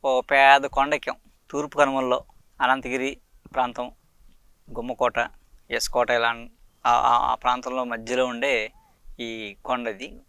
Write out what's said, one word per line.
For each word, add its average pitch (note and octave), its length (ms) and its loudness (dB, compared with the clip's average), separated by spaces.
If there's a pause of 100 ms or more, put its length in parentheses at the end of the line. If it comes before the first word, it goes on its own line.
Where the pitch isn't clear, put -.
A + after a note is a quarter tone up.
ఓ B2+ 160 2
పెద్ద C#3 460 6
కొండ C#3 280 0
ఎక్కాం. C3+ 220 -6 (340)
తూర్పు D3 280 -6
కనుమల్లో C3+ 460 2 (360)
అనంతగిరి C3 580 -2 (360)
ప్రాంతం, B2 380 -4 (800)
గుమ్మకోట, A#2+ 480 -2 (520)
ఎస్ A2+ 180 -4
కోట, B2 220 0
ఇలా A#2 180 2 (580)
ఆ, A#2 40 4
ఆ, A#2+ 400 4
ఆ A#2+ 40 0
ప్రాంతంలో B2+ 500 -2
మధ్యలో A#2+ 420 -2
ఉండే A#2+ 460 -2 (480)
ఈ A2+ 440 -10
కొండ B2 240 -4
ఇది. B2+ 300 -10 (100)